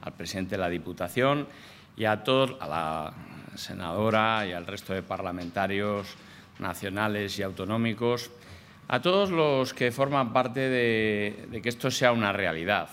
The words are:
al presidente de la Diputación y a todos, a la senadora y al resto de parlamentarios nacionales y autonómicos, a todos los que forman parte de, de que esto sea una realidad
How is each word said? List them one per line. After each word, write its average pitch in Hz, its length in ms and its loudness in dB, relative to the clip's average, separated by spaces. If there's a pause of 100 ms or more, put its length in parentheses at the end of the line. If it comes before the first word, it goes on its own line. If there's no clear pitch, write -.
al 92 100 -10
presidente 92 440 -6
de 95 40 0
la 87 80 0
Diputación 90 760 0 (500)
y 113 80 0
a 107 180 2
todos, 131 380 2
a 78 60 -8
la 78 460 -2 (420)
senadora 107 880 0
y 90 60 -4
al 87 160 -8
resto 98 260 -8
de 95 80 -2
parlamentarios 95 1160 -2 (420)
nacionales 101 800 -2
y - 20 -2
autonómicos, 110 880 -2 (580)
a 127 140 2
todos 190 300 4
los 143 420 2
que 123 180 2
forman 135 420 2
parte 127 260 2
de, 110 880 2
de 113 140 -8
que 120 60 0
esto 120 200 -2
sea 123 220 6
una 110 200 4
realidad 90 600 0